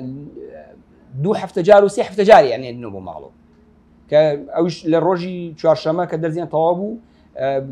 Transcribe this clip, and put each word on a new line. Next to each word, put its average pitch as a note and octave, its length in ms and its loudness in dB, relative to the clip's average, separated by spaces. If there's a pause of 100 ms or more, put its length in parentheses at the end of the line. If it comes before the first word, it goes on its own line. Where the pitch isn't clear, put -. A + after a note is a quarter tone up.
(1200)
دوو G3+ 180 -2
هەفتە F#3+ 260 -6
جار G3+ 160 8
و G3 120 4
سێ A#3+ 140 -2
هەفتە G3 200 -2
جار F#3+ 220 10
یان A#2 160 -4
هێننەوە A#2+ 280 -12
بۆ F#2 120 -12
ماڵەوە. D2+ 240 -14 (800)
کە D3 100 4 (360)
ئەویش E3+ 220 -2 (140)
لە E3 140 4
ڕۆژی F3+ 320 -2 (220)
چوارشەمە D#3+ 520 0
کە E3+ 120 -4
دەرزیان E3 300 -6
تەواو E3 260 2
بوو، G#3+ 180 -8 (380)
ئە، C3 120 -4 (240)